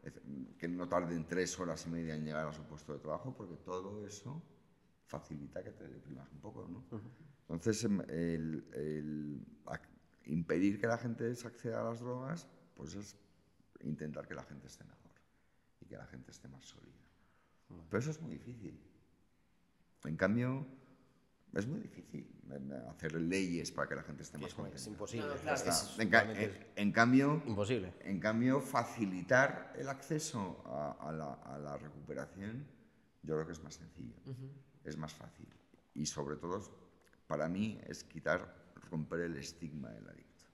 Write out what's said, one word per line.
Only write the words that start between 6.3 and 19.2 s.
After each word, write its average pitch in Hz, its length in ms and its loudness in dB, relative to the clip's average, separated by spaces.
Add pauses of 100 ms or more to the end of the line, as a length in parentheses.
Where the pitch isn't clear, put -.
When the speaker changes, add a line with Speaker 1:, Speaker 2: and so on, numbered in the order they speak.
Speaker 1:
un 71 80 -16
poco, 87 280 -12
¿no? 92 120 -10 (160)
Speaker 2:
Ujú. 107 140 -8 (380)
Speaker 1:
Entonces, 107 360 2
em, 101 260 4
el, 80 640 0
el 76 720 -4 (200)
ac-, - 220 -8 (380)
impedir 85 540 4
que 117 80 2
la 113 100 6
gente 117 380 -2
se 120 120 -8
acceda 113 340 -4
a - 20 0
las 113 160 -2
drogas, 127 480 -6 (280)
pues 85 200 -10
es - 200 -10 (680)
intentar 76 460 -4
que - 60 -10
la 67 100 -8
gente 69 240 -14
esté - 160 -18
mejor - 280 -20 (680)
y - 60 -18
que - 100 -16
la - 120 -14
gente 64 240 -16
esté - 160 -20
más 67 180 -18
sólida. - 320 -20 (720)
Speaker 2:
Vale. 85 200 -14
Speaker 1:
Pero 95 100 4
eso 143 120 0
es 156 80 -6
muy 165 120 -8
difícil. 113 480 -10 (1300)